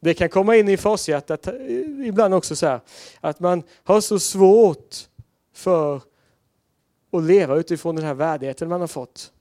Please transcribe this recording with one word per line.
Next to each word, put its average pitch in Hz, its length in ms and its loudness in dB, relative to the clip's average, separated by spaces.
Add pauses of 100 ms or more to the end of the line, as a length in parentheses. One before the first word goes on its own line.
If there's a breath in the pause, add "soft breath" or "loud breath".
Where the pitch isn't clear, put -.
Det 160 140 0
kan 170 140 -2
komma 196 280 2
in 208 120 4
i 196 80 2
farshjärtat, 160 680 -4
eh, 190 80 -8 (520)
ibland 202 280 2
också 170 220 -2
så 170 100 -2
här, 127 140 -2 (400 loud breath)
att 156 200 -6
man 175 220 -2 (220 soft breath)
har 208 160 4
så 208 180 -2
svårt 196 760 4 (580)
för 156 420 -2 (1160)
att 175 100 -2
leva 160 340 4
utifrån 165 400 -4
den 160 80 -6
här 151 100 -6
värdigheten 143 540 -6
man 175 120 -4
har 170 80 -6
fått. - 520 -14